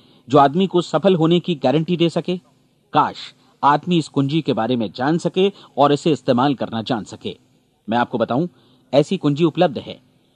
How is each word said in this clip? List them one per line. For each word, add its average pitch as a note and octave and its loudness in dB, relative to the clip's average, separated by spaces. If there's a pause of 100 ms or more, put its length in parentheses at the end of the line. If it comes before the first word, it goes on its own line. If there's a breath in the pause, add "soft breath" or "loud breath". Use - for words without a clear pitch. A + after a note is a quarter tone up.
(280 soft breath)
जो C#3 4
आदमी C#3+ 4
को F3 0
सफल F3 0
होने D#3+ 2
की F3 -4
गारंटी D3+ 0
दे E3 0
सके? F3+ -6 (540)
काश C3 0 (480 soft breath)
आदमी D3 2
इस D3 -2
कुंजी C#3+ -2
के C#3 -2
बारे A2+ -2
में G#2+ -4
जान D3 -2
सके F#3 -2 (240 loud breath)
और C#3+ 4
इसे D3 0
इस्तेमाल C3 0
करना A2+ -8
जान G#2+ -6
सके। - -14 (500)
मैं G3+ 0
आपको - -2
बताऊं, D3+ -2 (460 soft breath)
ऐसी D3+ 2
कुंजी D3 0
उपलब्ध D#3 0
है G2+ -14 (360)